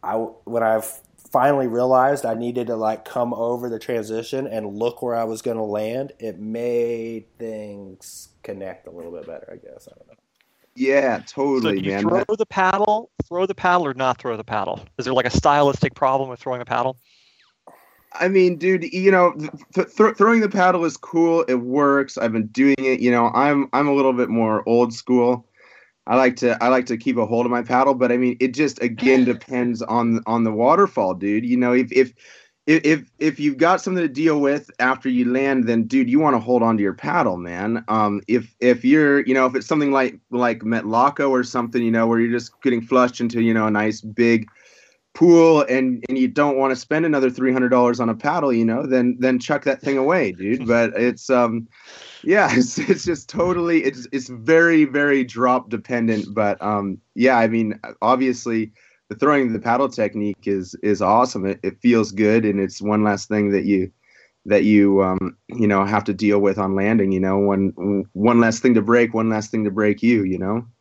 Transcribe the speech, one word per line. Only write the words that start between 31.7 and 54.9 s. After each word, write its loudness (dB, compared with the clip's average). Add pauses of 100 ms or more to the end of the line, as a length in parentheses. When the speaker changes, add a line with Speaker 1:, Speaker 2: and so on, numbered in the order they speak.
Speaker 2:
if, 0
if, 2 (540)
if, 2
if, 0
if -2
you've -2
got 2
something -4
to -2
deal 0
with -2 (100)
after 0
you 0
land, 0
then, 0
dude, 0
you 2
wanna 2
hold 0
on 2
to 0
your -2
paddle, -2
man. -6
Um, -2
if, -2
if 2
you're, 4
you 0
know, 4
if -2
it's -4
something 0
like, 0 (100)
like -2
Metlaco 0
or 0
something, -4
you 0
know, 2
where 0
you're 0
just -12
getting 0
flushed 0
into, -4
you 2
know, 2
a 0
nice -2
big 0 (680)
pool 6
and, -2
and -4
you 2
don't 0
wanna 2
spend -2
another 2
three -2
hundred 0
dollars 2
on 0
a -2
paddle, -2
you 2
know, 0
then, 0
then 2
chuck -4
that -2
thing -2
away, 0
dude. -4
Speaker 4:
<laughs> -
Speaker 2:
But 2
it's, -2
um, 0 (560)
yeah, 2
<laughs> 0
it's, 0
it's 0
just -6
totally, 0
it's, -6
it's -8
very, 4
very 0